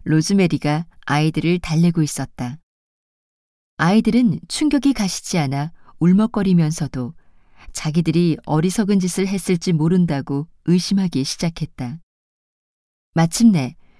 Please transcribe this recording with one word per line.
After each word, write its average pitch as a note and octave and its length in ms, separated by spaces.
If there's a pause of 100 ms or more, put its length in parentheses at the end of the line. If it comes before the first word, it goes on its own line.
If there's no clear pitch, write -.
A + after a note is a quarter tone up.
로즈메리가 D#3 840 (180)
아이들을 D#3 540
달래고 E3 440
있었다. C3+ 560 (1200)
아이들은 A3 720
충격이 C#4+ 460
가시지 - 440
않아 C#3+ 340 (260)
울먹거리면서도 E3+ 1120 (600)
자기들이 E3 720
어리석은 F#3 540
짓을 F#3 260
했을지 F#3 460
모른다고 D#3 720 (200)
의심하기 F3+ 580
시작했다. D#3+ 760 (1160)
마침내 E3 600 (260)